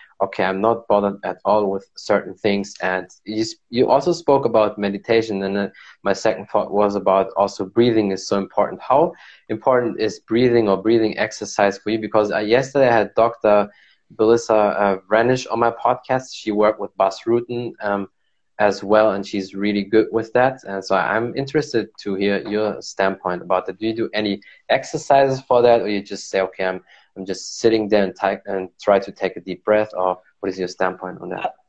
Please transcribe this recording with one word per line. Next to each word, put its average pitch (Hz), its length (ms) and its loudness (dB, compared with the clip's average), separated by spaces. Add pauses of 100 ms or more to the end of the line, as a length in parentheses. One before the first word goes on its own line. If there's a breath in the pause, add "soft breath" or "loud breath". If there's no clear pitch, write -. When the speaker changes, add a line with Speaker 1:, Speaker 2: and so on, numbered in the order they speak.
(200 loud breath)
Speaker 1:
"Okay, - 220 -2
I'm 95 180 -2
not 113 280 0
bothered 101 340 2
at 92 220 -6
all 101 260 2
with 98 240 -6
certain 95 400 -2
things." 101 480 -2
And 92 240 -4 (180)
you, 107 180 -6
s-, 113 120 -6 (160)
you 120 180 0
also 147 220 2
spoke 139 360 0
about 110 320 0
meditation. 101 680 -2
And, 98 120 -4
uh, 101 120 -2 (340 loud breath)
my 98 100 -2
second 98 380 -2
thought - 220 -2
was 101 240 2
about 95 300 2 (100)
also 98 280 0
breathing 110 460 2
is 95 160 -6
so 101 120 -2
important. - 440 -2
How 156 300 2 (360 loud breath)
important 120 520 0
is 107 180 -2
breathing 117 500 2
or 98 140 4
breathing 110 360 2
exercise 101 600 -2
for - 120 -6
you? 110 100 -2
Because, 104 320 0
uh, 85 60 -2
yesterday 127 500 2
I 117 120 4
had 101 140 -4
Doctor 104 560 2 (460 soft breath)
Belissa, 113 440 4 (220)
uh, 98 140 2 (120)
Vranish 120 440 2
on 113 80 -2
my 117 100 2
podcast. 127 640 -2
She - 160 -6
worked 104 300 2
with 95 160 -8
Bas 95 320 0
Rutten, 120 520 -2
um, 101 280 -4 (520)
as 104 240 2
well, 107 300 4
and 98 120 -6
she's 98 260 -6
really 101 300 -2
good 107 300 2
with 113 200 -4
that. 131 300 0
And 98 220 -8
so 95 100 -2
I'm 110 420 -2
interested 135 520 -2 (140)
to 101 120 -4
hear 101 220 0 (120)
your 104 320 -2
standpoint 95 640 -4
about 92 240 -2
that. 92 140 -10
Do 110 80 -4
you 113 40 -2
do 113 220 -4
any 104 260 -2 (280 loud breath)
exercises 135 720 2
for 123 220 2
that, 117 200 6
or 98 60 -4
you 104 120 -2
just - 300 -12
say, 98 100 0
"Okay, 92 240 -4
I'm, 92 160 -4 (360 soft breath)
I'm 95 100 -10
just - 320 -10
sitting 110 300 2
there 101 160 4
and, 92 100 -4
ti-, 98 320 -4
and 95 220 -6 (120)
try 101 200 4
to 95 100 -8
take 92 260 -6
a 87 40 -10
deep 90 240 -12
breath," 107 280 2
or 92 280 -2 (180 soft breath)
what 95 140 -4
is 92 40 -12
your 92 120 -4
standpoint 92 520 -6
on 90 100 -12
that? 92 160 -6
Speaker 2:
Uh, - 40 -6 (180)